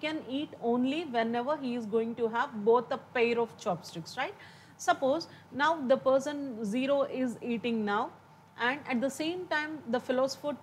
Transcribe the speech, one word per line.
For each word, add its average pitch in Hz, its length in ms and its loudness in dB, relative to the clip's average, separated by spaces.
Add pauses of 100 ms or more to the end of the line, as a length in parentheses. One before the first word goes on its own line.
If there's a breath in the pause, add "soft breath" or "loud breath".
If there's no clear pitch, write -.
can 311 180 -4 (100)
eat 285 220 -4 (120)
only 254 420 2
whenever 240 520 0
he 262 200 -4
is 233 100 -6
going 226 300 0
to 233 120 0
have 233 360 -2
both 233 260 6
a 254 80 -2
pair 233 400 2
of 233 200 -2
chopsticks, - 580 -6
right? 320 180 -4 (420 loud breath)
Suppose 311 500 2 (260 loud breath)
now 294 240 2 (100)
the 262 100 6
person 269 680 2
zero 262 380 2
is 254 400 -2
eating 233 420 -2
now 208 260 0 (500)
and 254 280 0
at 240 120 0
the 269 100 0
same 339 360 -4
time 302 320 -2 (100)
the 240 100 0
philosopher 262 640 -2